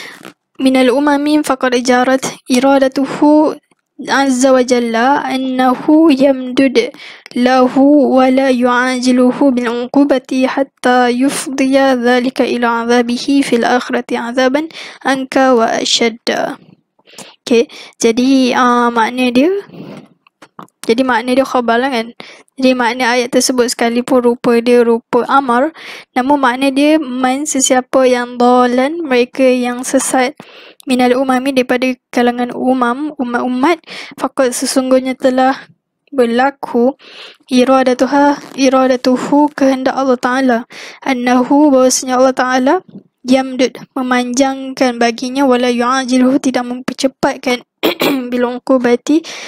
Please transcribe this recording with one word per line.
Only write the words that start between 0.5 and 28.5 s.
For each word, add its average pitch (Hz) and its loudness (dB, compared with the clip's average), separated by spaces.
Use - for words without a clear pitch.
minal 262 2
umami 294 0
faqad 254 -2
jarat 254 0
iradatuhu 277 2
عز 262 0
وجل 247 2
أنه 262 -2
يمدد 262 2
له 254 2
ولا 262 2
يعاجله 247 0
بالعقوبة 247 -2
حتى 254 0
يفضي 262 0
ذلك 254 0
إلى 240 0
عذابه 233 0
في 254 0
الآخرة 247 -2
عذابا 254 -2
أنكى 262 0
وأشد. 233 0
Okey, 233 0
jadi, 247 2
uh, 240 0
makna 240 -2
dia, 262 2
jadi 233 0
makna 247 -2
dia 262 0
khabar 233 0
lah 269 -2
kan. 233 -6
Jadi 262 2
makna 247 0
ayat 247 -2
tersebut 247 0
sekalipun 240 0
rupa 240 0
dia 240 2
rupa 233 0
amar, 269 0
namun 269 0
makna 262 0
dia 302 2
man 262 -2
sesiapa 262 0
yang 247 0
dhalan, 247 2